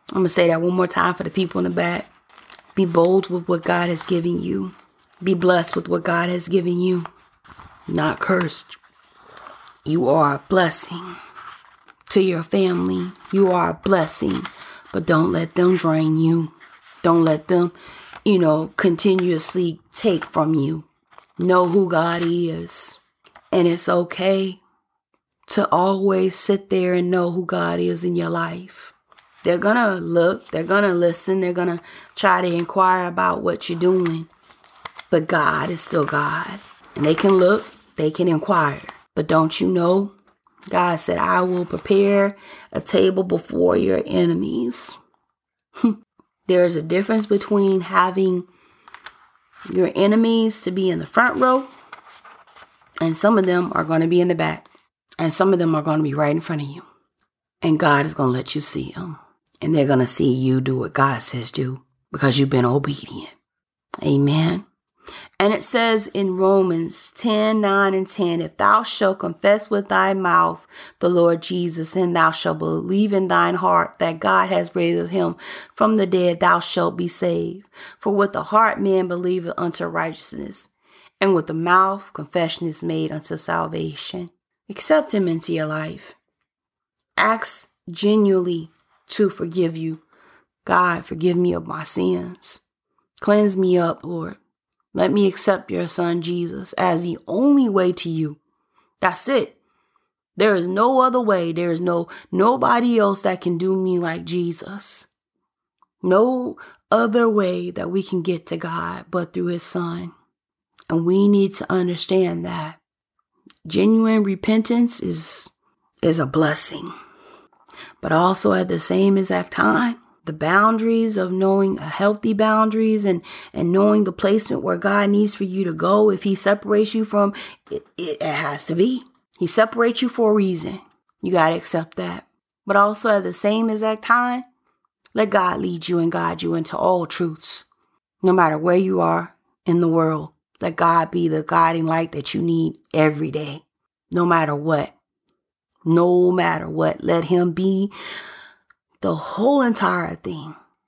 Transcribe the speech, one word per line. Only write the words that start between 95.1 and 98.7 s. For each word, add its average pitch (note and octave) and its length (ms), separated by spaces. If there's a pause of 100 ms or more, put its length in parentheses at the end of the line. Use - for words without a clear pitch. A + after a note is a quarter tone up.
me G3+ 140
accept F#3 440
your F3 180
son E3+ 340
Jesus F3 520
as F3 280
the F3 240
only C4 420
way F#3 240
to - 160
you." D#3+ 300 (600)